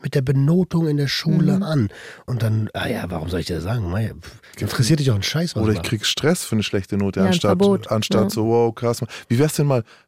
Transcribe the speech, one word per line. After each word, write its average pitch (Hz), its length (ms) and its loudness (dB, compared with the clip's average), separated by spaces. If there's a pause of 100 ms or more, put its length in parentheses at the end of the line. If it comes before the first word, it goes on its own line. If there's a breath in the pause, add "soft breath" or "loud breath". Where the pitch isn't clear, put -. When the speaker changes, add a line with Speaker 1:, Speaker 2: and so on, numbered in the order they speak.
Speaker 1:
mit 139 120 -6
der 143 80 2
Benotung 160 680 2
in 147 80 0
der 143 120 0
Schule 165 480 2
Speaker 2:
Mhm. 190 60 0
Speaker 1:
an. 143 260 0 (380 loud breath)
Und 123 160 -2
dann, 110 320 0
ah 85 140 -6
ja, 82 200 -4
warum 82 200 -6
soll 87 120 -2
ich 78 60 -6
dir 87 100 -6
das 78 80 -6
sagen? 104 260 -2
Mei, 104 180 -2 (120)
pff, - 200 -20 (160 loud breath)
Speaker 3:
Genau. 104 140 -4
Speaker 1:
interessiert 139 300 2
dich 135 100 2
auch 110 60 4
ein 98 60 -2
Scheiß, 165 340 -2
was 110 60 0
Speaker 3:
Oder 107 100 4
Speaker 1:
ich 98 60 0
Speaker 3:
ich 85 40 -8
Speaker 1:
mach. 87 80 -4
Speaker 3:
krieg 107 160 -2
Stress - 380 0
für - 120 -2
eine 104 60 2
schlechte 101 340 -2
Note, 98 240 0
Speaker 2:
Ja, 95 60 4
ein 185 60 4
Speaker 3:
anstatt, 165 260 2
Speaker 2:
Verbot. 196 320 2
Speaker 3:
anstatt 110 340 0
Speaker 2:
Ja. 98 60 -2
Speaker 3:
so, 110 160 -2
wow, 117 280 2
krass. 117 260 -2 (280 loud breath)
Wie 117 100 2
wär's 147 160 2
denn 147 120 2
mal 131 160 2 (260 soft breath)